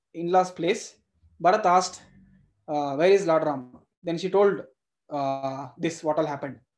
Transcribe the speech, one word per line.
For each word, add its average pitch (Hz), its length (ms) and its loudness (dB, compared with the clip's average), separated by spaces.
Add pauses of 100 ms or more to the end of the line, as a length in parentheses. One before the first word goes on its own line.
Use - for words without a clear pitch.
(140)
in-laws' 180 380 0
place, 175 440 -4 (480)
Bharat 196 220 2
asked, 180 360 2 (680)
uh, 143 280 -2
"Where 175 160 4
is 190 140 4
Lord 160 180 2
Ram?" 135 340 -6 (260)
Then 170 140 -4
she 185 120 -6
told, 196 320 4 (480)
uh, 135 580 -6 (100)
this, 165 260 -6
what 151 140 0
all 156 80 2
happened. 139 340 -8 (180)